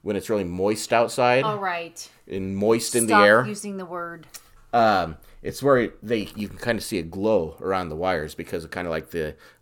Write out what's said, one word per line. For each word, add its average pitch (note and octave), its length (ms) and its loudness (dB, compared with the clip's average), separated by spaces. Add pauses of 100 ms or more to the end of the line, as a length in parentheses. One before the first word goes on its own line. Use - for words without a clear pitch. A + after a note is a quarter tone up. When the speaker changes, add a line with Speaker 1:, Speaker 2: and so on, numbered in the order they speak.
Speaker 1:
when G#2 120 -4
it's F#2+ 160 -4
really G#2 140 0
moist F#2 480 -2
outside. B2 500 2
Speaker 2:
All G#3+ 160 -2
right. F3 500 -8 (200)
Speaker 1:
And F#2+ 280 -6
moist A2+ 380 2
in A#2 120 2
the G#2+ 80 2
Speaker 2:
Stop G#2 100 8
Speaker 1:
air. A2 220 6
Speaker 2:
using G3+ 300 -10
the F#3+ 80 -10
word. E3+ 420 -12 (460)
Speaker 1:
Um, G2 440 2 (260)
it's - 200 -8
where B2+ 260 4 (140)
they, G#2+ 340 -4
you G#2 120 -8
can F#2 100 -14
kinda A#2 240 2
see G#2 160 -4
a E2+ 40 -2
glow F2+ 580 2
around F#2 280 0
the D2+ 80 -8
wires D#2+ 380 0
because E2 300 -8
of D#2+ 60 -14
kinda, F2+ 200 -6
like, D#2+ 200 -4
the D#2 240 -4 (280)